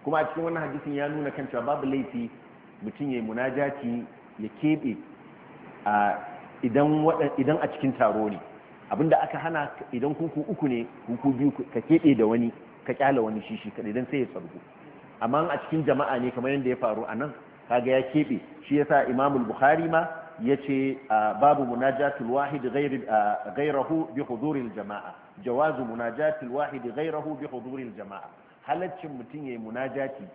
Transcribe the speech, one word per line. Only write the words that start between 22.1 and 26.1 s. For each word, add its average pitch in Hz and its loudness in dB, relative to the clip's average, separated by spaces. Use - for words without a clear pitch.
wahid 139 0
ghairi-, 131 -2
a, 104 2
ghairahu 147 0
bi 131 -4
huduril 131 -2
jama'a. 101 -8
Jawazu 131 0
munajatul 120 -2